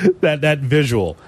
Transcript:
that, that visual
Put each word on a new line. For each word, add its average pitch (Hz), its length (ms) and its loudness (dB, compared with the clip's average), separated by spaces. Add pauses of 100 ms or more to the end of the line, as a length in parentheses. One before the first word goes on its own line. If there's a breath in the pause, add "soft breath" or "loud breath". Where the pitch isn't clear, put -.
(200 loud breath)
that, 151 220 0
that 151 180 0
visual 120 560 0 (120)